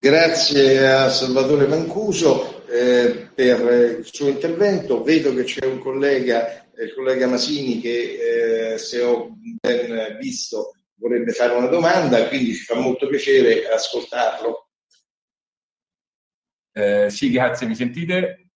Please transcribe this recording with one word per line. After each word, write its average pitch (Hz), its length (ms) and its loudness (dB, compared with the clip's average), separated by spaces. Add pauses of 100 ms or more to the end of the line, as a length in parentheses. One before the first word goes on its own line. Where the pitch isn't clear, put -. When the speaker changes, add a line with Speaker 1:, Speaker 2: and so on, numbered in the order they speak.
Speaker 1:
Grazie 139 880 4
a 135 200 4
Salvatore 131 560 2
Mancuso, 165 1000 0
eh, 120 680 0
per 120 640 4
il 117 80 -12
suo - 220 -4
intervento. 165 760 -2
Vedo 143 320 2
che 127 100 -2
c'è 131 220 -6
un 131 120 -4
collega, 127 960 -2
eh, 117 120 -10
il - 100 -12
collega 131 320 -2
Masini, 127 560 -2
che, 117 880 -2
eh, 110 60 -6
se 120 240 -6
ho 117 260 -2 (320)
ben 117 560 -4
visto, 123 560 -8 (220)
vorrebbe 117 380 -2
fare 123 220 2
una 123 120 0
domanda, 160 600 2
quindi 123 260 -2
ci - 100 -12
fa 117 120 -4
molto 131 320 -2
piacere 131 600 2
ascoltarlo. 113 1000 -4 (2000)
Speaker 2:
Eh, 104 380 2
sì, 127 200 -2
grazie, 123 360 0
mi 113 80 -4
sentite? 170 800 -6